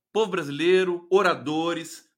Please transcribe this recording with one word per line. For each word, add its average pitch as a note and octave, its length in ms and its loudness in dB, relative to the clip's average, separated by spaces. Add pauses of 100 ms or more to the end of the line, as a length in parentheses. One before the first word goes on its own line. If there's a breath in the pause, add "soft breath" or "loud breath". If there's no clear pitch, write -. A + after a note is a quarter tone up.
(120)
Povo G#3 200 0
brasileiro, F3 800 0
oradores, E3 1080 0